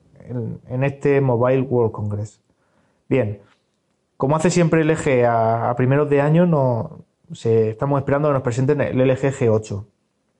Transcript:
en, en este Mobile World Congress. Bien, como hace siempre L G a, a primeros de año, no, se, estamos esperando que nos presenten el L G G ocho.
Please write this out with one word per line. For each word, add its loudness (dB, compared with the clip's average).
en, -10
en -4
este 0
Mobile 0
World 0
Congress. -10
Bien, -2
como 0
hace 0
siempre 2
L 2
G 0
a, 0
a -2
primeros 2
de 2
año, 2
no, -2
se, 2
estamos -2
esperando 0
que 2
nos 0
presenten 0
el -2
L 4
G -2
G 0
ocho. -2